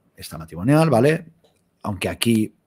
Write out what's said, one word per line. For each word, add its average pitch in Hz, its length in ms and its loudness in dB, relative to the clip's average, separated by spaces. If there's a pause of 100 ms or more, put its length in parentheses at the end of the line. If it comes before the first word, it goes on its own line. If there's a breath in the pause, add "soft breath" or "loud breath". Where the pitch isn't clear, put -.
(140)
extramatrimonial, 101 760 -2
¿vale? 135 340 2 (580)
Aunque 95 280 -6
aquí 110 420 0 (140)